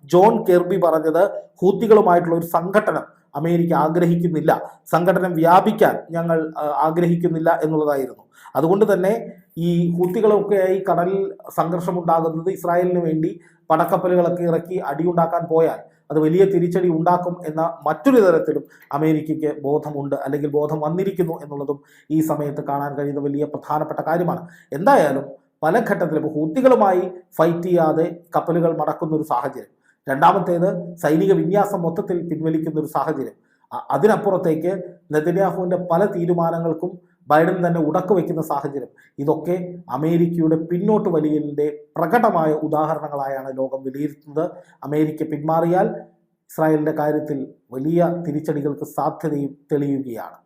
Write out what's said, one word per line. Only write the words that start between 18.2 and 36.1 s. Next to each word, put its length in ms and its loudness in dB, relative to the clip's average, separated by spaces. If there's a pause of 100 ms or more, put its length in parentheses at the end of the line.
തരത്തിലും 380 2 (320)
അമേരിക്കയ്ക്ക് 540 0 (160)
ബോധമുണ്ട്, 580 -4
അല്ലെങ്കിൽ 340 -4
ബോധം 280 -2
വന്നിരിക്കുന്നു 480 -2 (100)
എന്നുള്ളതും 360 -8 (360)
ഈ 40 4 (100)
സമയത്ത് 400 -4
കാണാൻ 280 -4
കഴിയുന്ന 280 -4
വലിയ 260 -2
പ്രധാനപ്പെട്ട 560 -4
കാര്യമാണ്. 340 -2 (360)
എന്തായാലും 480 4 (380)
പല 100 2 (160)
ഘട്ടത്തിലും 320 0
ഇപ്പൊ 160 -4
ഹൂത്തികളുമായി 640 4 (360)
ഫൈറ്റ് 300 2
ചെയ്യാതെ 380 2 (300)
കപ്പലുകൾ 440 0
മടക്കുന്ന 380 -2
ഒരു 140 -4
സാഹചര്യം, 420 -6 (320)
രണ്ടാമത്തേത്, 640 2 (340)
സൈനിക 300 4
വിന്യാസം 500 0
മൊത്തത്തിൽ 340 -4 (120)
പിൻവലിക്കുന്ന 520 -4
ഒരു 140 -6
സാഹചര്യം. 420 -4 (360)
അ-, 120 -10 (100)
അതിനപ്പുറത്തേക്ക് 760 2 (400)
നെതന്യാഹുവിൻ്റെ 640 0 (120)
പല 120 2 (120)